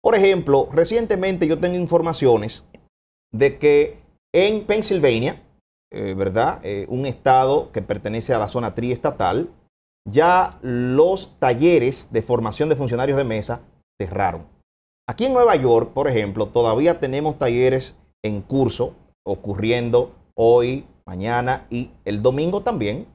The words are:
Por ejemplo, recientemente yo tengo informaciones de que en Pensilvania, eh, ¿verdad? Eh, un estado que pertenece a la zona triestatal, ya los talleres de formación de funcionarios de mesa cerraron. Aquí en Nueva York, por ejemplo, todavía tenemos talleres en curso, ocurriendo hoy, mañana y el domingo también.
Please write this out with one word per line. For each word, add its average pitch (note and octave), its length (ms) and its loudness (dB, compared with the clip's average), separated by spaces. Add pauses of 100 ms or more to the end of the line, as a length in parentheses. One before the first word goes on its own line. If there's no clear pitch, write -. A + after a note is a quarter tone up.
Por A3 140 4
ejemplo, F3+ 560 2
recientemente F#3+ 760 0
yo D#3 120 -2
tengo F3+ 180 -2
informaciones D3 880 0 (680)
de C#3 280 0
que D3 400 2 (340)
en G#3 320 2
Pensilvania, F3 760 0 (500)
eh, G2 240 -8
¿verdad? G2 480 -2
Eh, G2+ 260 -8
un C3 160 -4
estado C3 680 2
que G#2+ 100 -6
pertenece G#2+ 520 -6
a A2+ 60 0
la G#2 100 -4
zona A#2 260 -6
triestatal, A#2+ 720 -2 (580)
ya E3 560 2
los B2+ 760 0
talleres C3+ 720 2
de A2 120 -2
formación A#2 440 -2
de D#3 80 2
funcionarios C3 400 -2
de C#3 80 0
mesa A2 380 -6 (360)
cerraron. F2+ 500 -4 (600)
Aquí G#3 180 -4
en C4+ 80 0
Nueva A#3 220 6
York, A#2+ 380 2
por C#3 160 -2
ejemplo, G#2+ 380 -2
todavía B2 520 2
tenemos C#3+ 380 -4
talleres B2+ 580 0 (260)
en G#2 200 -6
curso, C3 540 -2 (280)
ocurriendo A#2 880 -2 (240)
hoy, A#2+ 520 2 (180)
mañana A#2+ 640 -4
y A#2+ 220 -8 (120)
el G#2 180 -6
domingo D#3 400 0
también. C#3 540 -4